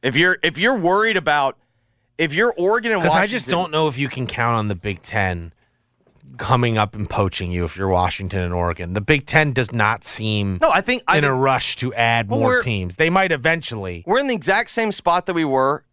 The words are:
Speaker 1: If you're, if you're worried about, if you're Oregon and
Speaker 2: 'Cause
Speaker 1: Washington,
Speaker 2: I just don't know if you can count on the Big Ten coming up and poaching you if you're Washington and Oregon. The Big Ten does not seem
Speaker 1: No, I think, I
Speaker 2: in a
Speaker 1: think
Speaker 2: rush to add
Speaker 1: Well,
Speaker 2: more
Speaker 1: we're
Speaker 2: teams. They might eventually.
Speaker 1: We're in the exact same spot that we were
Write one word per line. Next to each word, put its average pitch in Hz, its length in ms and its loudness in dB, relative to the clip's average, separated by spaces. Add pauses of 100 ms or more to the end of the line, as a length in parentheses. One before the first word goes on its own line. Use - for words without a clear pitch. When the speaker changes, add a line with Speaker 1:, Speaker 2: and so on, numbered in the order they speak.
Speaker 1:
If 131 140 -2
you're, 175 280 4
if 151 140 0
you're 233 200 2
worried 196 400 2
about, 147 400 0 (600)
if 156 160 0
you're 226 240 2
Oregon 220 340 0
and 202 100 0
Speaker 2:
'Cause 170 100 4
Speaker 1:
Washington, 165 120 4 (120)
Speaker 2:
I 240 40 -2
just - 100 -10
don't 175 220 -2
know 160 160 2
if 127 100 -4
you 139 120 -2
can 123 180 -6
count 117 280 0
on 107 120 0
the 104 80 -2
Big 92 260 -8
Ten 92 520 -4 (840)
coming 120 400 2
up 104 160 2
and 104 160 -6
poaching 92 420 -2
you 87 120 -2
if 82 140 -6
you're 95 100 -4
Washington 90 540 0
and 87 120 -4
Oregon. 87 400 -4
The 104 80 -2
Big 143 240 0
Ten 151 280 2
does 120 180 -2
not 110 320 0
seem 104 580 -2
Speaker 1:
No, 320 100 4
I 175 100 2
think, 240 260 -2
I 160 120 4
Speaker 2:
in 147 40 2
a 143 60 2
Speaker 1:
think 131 120 0
Speaker 2:
rush 131 360 0
to 123 160 -4
add 117 360 0
Speaker 1:
Well, - 100 0
Speaker 2:
more 254 100 4
Speaker 1:
we're 247 120 2
Speaker 2:
teams. 95 360 -4
They 160 120 2
might 190 220 2
eventually. 117 760 -2
Speaker 1:
We're 226 140 2
in 277 80 0
the 247 80 0
exact 196 360 2
same 220 200 0
spot 175 340 0
that 190 80 -4
we 165 120 0
were 135 480 0